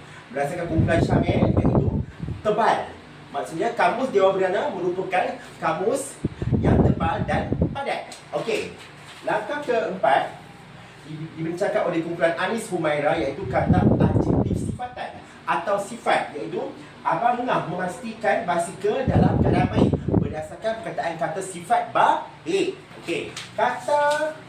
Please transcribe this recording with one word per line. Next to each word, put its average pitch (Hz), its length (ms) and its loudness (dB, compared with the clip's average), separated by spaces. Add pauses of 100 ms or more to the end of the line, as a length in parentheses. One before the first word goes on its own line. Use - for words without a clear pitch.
(340)
Berdasarkan 165 320 -2
kumpulan 165 320 2
Syamil, - 560 2
iaitu - 320 2 (560)
tebal. 208 480 2 (400)
Maksudnya, 165 480 -4
kamus 208 320 2
Dewa 190 240 6
Berdana 190 400 0
merupakan 180 640 -2 (240)
kamus 185 560 -2 (400)
yang - 240 4
tebal - 480 2
dan - 160 0 (240)
padat. 269 400 -6 (240)
Okey, - 400 -4 (480)
langkah 294 400 -2
keempat, - 720 2 (720)
di-, 156 320 -10
dibincangkan 175 480 0
oleh 165 160 0
kumpulan 165 320 2
Anis 196 400 -2
Humaira, 151 400 2
iaitu 139 320 -2
kata - 480 4
adjektif - 760 2
sifatan - 520 -10 (240)
atau 190 320 0
sifat, - 560 -2
iaitu - 380 -6 (320)
Abang 247 400 2
Ngah 196 260 0
memastikan 185 760 -2
basikal 196 580 0
dalam - 320 4
keadaan - 320 4
baik - 200 4 (180)
berdasarkan 165 760 -2
perkataan 165 380 -4
kata 170 200 -2
sifat - 540 -2
baik. - 800 2 (280)
Okey, 143 280 -4 (240)
kata 294 800 2 (140)